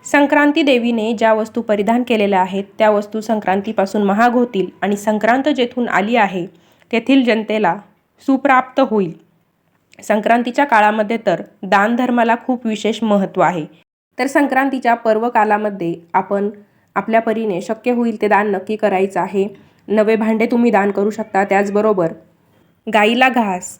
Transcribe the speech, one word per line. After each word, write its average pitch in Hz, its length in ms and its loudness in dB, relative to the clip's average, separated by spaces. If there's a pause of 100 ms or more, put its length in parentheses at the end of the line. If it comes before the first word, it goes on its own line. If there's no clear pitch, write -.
संक्रांती 294 540 2
देवीने 240 520 0
ज्या 220 200 2
वस्तू 226 280 -2
परिधान 226 420 0
केलेल्या 202 360 0
आहेत, 190 240 -2 (140)
त्या 214 120 4
वस्तू 208 320 -2
संक्रांतीपासून 202 800 -2
महाग 220 300 2
होतील 233 340 0 (140)
आणि 202 160 -2
संक्रांत 220 520 0
जेथून 240 380 -2
आली 208 280 -2
आहे, 190 300 0 (460)
तेथील 247 320 2
जनतेला 214 520 0 (520)
सुप्राप्त 262 600 2
होईल. 196 220 -2 (920)
संक्रांतीच्या 240 600 0
काळामध्ये 214 600 2
तर 202 160 0 (220)
दानधर्माला 233 720 2 (100)
खूप 247 220 -4
विशेष 220 360 -2
महत्त्व 196 380 0
आहे. 160 240 0 (520)
तर 262 100 -2
संक्रांतीच्या 262 640 0
पर्वकालामध्ये 214 1000 0 (200)
आपण 196 360 -2 (460)
आपल्या 226 260 0
परीने 214 400 -2
शक्य 226 300 -4
होईल 233 300 -2
ते 214 60 0
दान 208 240 2
नक्की 196 240 -4
करायचं 190 440 0
आहे. 190 280 -2 (400)
नवे 214 280 2
भांडे 220 300 0
तुम्ही 240 260 2
दान 202 200 2
करू 202 180 0
शकता. 208 340 -2
त्याचबरोबर 202 680 0 (720)
गाईला 226 420 2
घास 202 500 -2